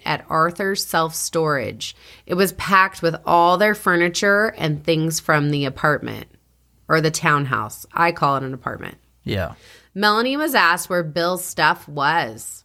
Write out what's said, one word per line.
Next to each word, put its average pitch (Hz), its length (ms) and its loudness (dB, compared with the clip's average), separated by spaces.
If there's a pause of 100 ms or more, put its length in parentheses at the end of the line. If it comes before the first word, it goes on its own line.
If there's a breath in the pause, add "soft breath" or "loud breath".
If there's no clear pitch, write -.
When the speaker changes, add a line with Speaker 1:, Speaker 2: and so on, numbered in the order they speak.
Speaker 1:
at 147 240 -4
Arthur's 175 560 0
Self 165 300 -2
Storage. 147 800 -4 (320 loud breath)
It 180 80 -4
was 185 180 0
packed 190 480 2
with 165 140 0 (100)
all 170 320 4
their 208 160 4
furniture 202 840 2
and 151 280 -4
things 160 360 0
from 147 300 2
the 143 160 0
apartment, 131 640 -2 (600)
or 156 140 2
the 156 80 2
townhouse. 139 840 -2
I 170 200 2
call 143 260 0
it 135 60 -4
an 131 100 -6
apartment. 98 440 -10 (260)
Speaker 2:
Yeah. 98 320 -4 (400 loud breath)
Speaker 1:
Melanie 220 420 2
was 302 160 -2
asked 175 360 2
where 175 120 0
Bill's 170 420 -2
stuff 170 440 0
was. 143 760 -2